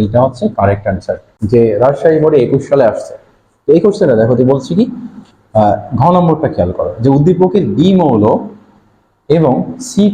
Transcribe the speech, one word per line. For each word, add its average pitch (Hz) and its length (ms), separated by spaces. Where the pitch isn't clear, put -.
এইটা 107 240
হচ্ছে 135 200
কারেক্ট 101 280
অ্যান্সার, 95 300
যে 120 80
রাজশাহী 151 400
বোর্ডে 151 220
একুশ 131 260
সালে 139 220
আসছে। - 220
তো - 80
এই 175 60
কোশ্চেনটা 196 380
দেখো, 113 180
তো 131 40
বলছি 139 260
কি, 226 60
আহ, 104 200
ঘ - 20
নম্বরটা 160 380
খেয়াল 90 240
করো, 87 120
যে 127 140
উদ্দীপকের 180 480
বি 160 120
মৌল 120 240
এবং 156 260
সি - 140